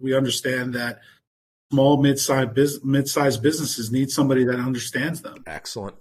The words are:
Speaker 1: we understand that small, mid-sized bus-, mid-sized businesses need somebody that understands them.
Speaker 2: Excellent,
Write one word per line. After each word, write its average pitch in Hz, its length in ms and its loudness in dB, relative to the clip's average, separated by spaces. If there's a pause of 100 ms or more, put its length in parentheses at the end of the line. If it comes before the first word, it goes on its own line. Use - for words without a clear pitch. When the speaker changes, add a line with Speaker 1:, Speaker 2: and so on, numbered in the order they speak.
Speaker 1:
we 131 140 -2
understand 127 600 -2
that 120 260 -6 (720)
small, 139 280 6
mid-sized 135 540 2
bus-, 139 300 0
mid-sized 135 580 0
businesses 139 480 -2
need 135 220 0
somebody 135 320 2
that 123 160 0
understands 127 600 -4
them. - 220 -16
Speaker 2:
Excellent, 95 560 -12